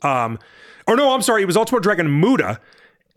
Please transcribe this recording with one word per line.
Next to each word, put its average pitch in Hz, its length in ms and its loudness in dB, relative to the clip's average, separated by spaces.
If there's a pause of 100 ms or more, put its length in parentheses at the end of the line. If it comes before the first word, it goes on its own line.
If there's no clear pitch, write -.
Um, 120 360 -2 (480)
or 226 100 2
no, 269 180 2
I'm 247 80 -2
sorry, 220 200 0
it 190 40 0
was 175 100 0
Ultimo 226 240 0
Dragon 175 300 0
Muda. 143 500 0 (560)